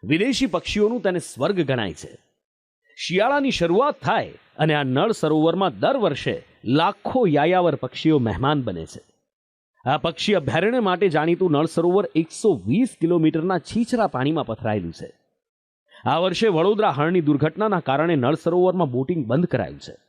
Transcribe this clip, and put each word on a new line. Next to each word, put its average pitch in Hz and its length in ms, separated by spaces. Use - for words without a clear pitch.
વિદેશી 202 420
પક્ષીઓનું 208 560
તેને 180 180
સ્વર્ગ 165 420
ગણાય 123 320
છે. - 240
શિયાળાની 247 540
શરૂઆત 190 520
થાય 165 280
અને 156 160
આ 147 100
નળ 139 280
સરોવરમાં 160 680
દર 254 180
વર્ષે 151 480
લાખો 185 640
યાયાવર 165 480
પક્ષીઓ 151 440
મહેમાન 127 440
બને 87 220
છે. - 160
આ 147 80
પક્ષી 170 360
અભયારણ્ય 180 460
માટે 185 300
જાણીતું 165 420
નળ 147 140
સરોવર 175 500
એકસો 160 500
વીસ 190 220
કિલોમીટરના 165 560
છીછરા 226 500
પાણીમાં 139 380
પથરાયેલું 107 480
છે. - 180
આ 135 120
વર્ષે 185 300
વડોદરા 196 420
હરણી 160 320
દુર્ઘટનાના 156 580
કારણે 151 360
નળ 135 200
સરોવરમાં 175 560
બોટિંગ 135 340
બંધ 135 200
કરાયું 120 340
છે. - 160